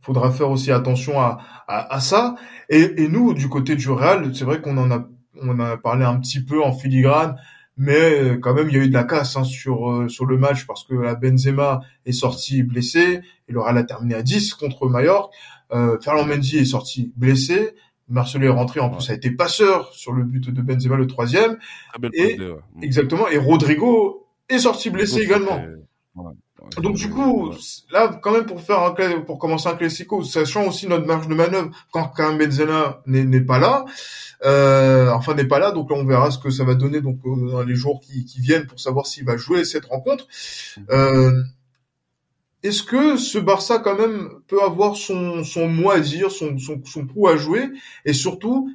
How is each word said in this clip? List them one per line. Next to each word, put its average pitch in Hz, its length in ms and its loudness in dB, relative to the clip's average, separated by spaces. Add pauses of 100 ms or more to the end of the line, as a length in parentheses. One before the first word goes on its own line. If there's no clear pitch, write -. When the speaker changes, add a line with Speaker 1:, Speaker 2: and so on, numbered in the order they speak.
Speaker 1:
faudra 127 280 0
faire 139 200 0
aussi 135 220 0
attention 127 480 0
à, 120 180 0 (300)
à, 113 260 -6
à 135 60 -4
ça. 233 340 0 (340)
Et, 156 340 4
et 151 60 2
nous, 214 260 2
du 135 140 -2
côté 135 280 -2
du 131 120 -4
Real, 139 460 2
c'est 131 100 -6
vrai 151 160 -2
qu'on 143 180 -4
en 127 140 2
a, 117 160 -4 (320)
on 131 100 -6
en 120 100 -2
a 117 160 -4
parlé 123 280 0
un 123 160 2
petit 131 240 -6
peu 151 180 0
en 135 100 2
filigrane, 135 640 2 (400)
mais, 139 180 2
euh, 143 440 4
quand 123 160 0
même, 151 140 2
il 139 80 2
y - 20 6
a 135 60 4
eu 135 40 6
de 131 60 4
la 120 100 4
casse, 143 320 -2
hein, 131 80 -2
sur, 123 460 -4
euh, 120 180 -2
sur 127 160 -6
le 131 120 0
match 135 300 2
parce - 180 -12
que, 131 100 -8
euh, 120 200 -2
Benzema 131 680 2 (260)
est 127 60 -4
sorti 131 500 -2
blessé 165 600 0 (260)
et 123 40 -10
le 117 80 -2
Real 117 180 2
a 117 60 2
terminé 120 300 -4
à 113 80 -6
dix 202 320 0
contre 135 340 -4
Mallorca. 151 480 2 (360)
Euh, 117 280 2
Ferland 147 260 0
Mendy 147 320 0
est 135 60 4
sorti 127 520 -4
blessé. 135 580 2 (340)
Marcelo 131 380 0
est - 20 6
rentré, 123 320 0
en 123 80 0
Speaker 2:
Ouais. - 80 -6
Speaker 1:
plus, - 140 -8
a - 40 -2
été 123 160 -4
passeur 175 640 2
sur - 200 -12
le 123 120 0
but 127 260 -4
de 131 120 -4
Benzema, 131 340 0
le 131 100 2
troisième. 175 520 0 (320)
Speaker 2:
Très 120 100 -14
belle 120 140 -6
Speaker 1:
Et 175 160 2
Speaker 2:
passe 233 80 -8
D, 92 120 -8
ouais. 80 80 -14 (160)
Mm. 82 80 -16
Speaker 1:
exactement. 147 460 0
Et 151 100 0
Rodrigo 160 880 2 (220)
est 254 100 0
sorti 233 320 0
blessé 190 300 -2
Speaker 2:
Rodrigo, 202 140 2
Speaker 1:
également. 196 260 -2
Speaker 2:
c'était, 80 160 -14 (400)
ouais, 90 80 -16 (380)
ouais, - 200 -12
Speaker 1:
Donc, 202 140 -2
du - 60 -6
Speaker 2:
c'était, 208 120 -6
Speaker 1:
coup, 254 360 0
Speaker 2:
ouais. - 60 -14 (360)
Speaker 1:
là, 180 300 2
quand 202 100 0
même, 226 140 0
pour 175 140 -12
faire 196 220 0
un 175 100 0
cla-, 175 280 -2
pour 151 180 -10
commencer 160 300 -4
un 165 80 -4
classico, 170 480 -6
sachant 160 420 -2
aussi 190 220 -6
notre 165 180 0
marge 160 220 -2
de 160 60 -2
manœuvre 175 360 0 (220)
quand 165 160 -4
Karim 156 300 -2
Benzema 151 680 0
n'est, 131 180 2
n'est 131 200 4
pas 127 140 2
là, 254 260 2 (600)
euh, 135 640 6
enfin, 127 240 0
n'est 139 140 0
pas 139 100 4
là, 196 140 2
donc 151 180 -4
là, 143 80 0
on 139 80 -2
verra 135 240 4
ce 131 80 -6
que 143 100 -8
ça 131 160 -2
va 127 120 2
donner, 143 260 0
donc, 131 240 -4
euh, 127 240 -4
dans 127 120 -4
les 123 120 -2
jours 135 260 -2
qui, 127 240 -10
qui - 160 -12
viennent 147 260 2
pour - 140 -20
savoir 135 260 -4
s'il 143 200 -12
va 120 100 0
jouer 156 280 -2
cette 151 200 -6
rencontre. 131 420 -4 (520)
Speaker 2:
Mhm. 101 120 -18
Speaker 1:
Euh, 131 520 4 (1200)
est-ce 208 180 -2
que 277 340 2
ce - 220 -4
Barça, 190 400 2
quand 202 180 0
même, 208 340 -2 (180)
peut 196 140 2
avoir 196 340 2
son, 175 480 -6
son 165 240 -4
mot 165 220 2
à 185 100 4
dire, 160 300 -2
son, 151 280 -6
son, 147 260 -10
son 143 220 -12
coup 190 220 2
à 160 80 6
jouer ? 175 320 -2 (360)
Et 147 80 0
surtout, 214 640 -2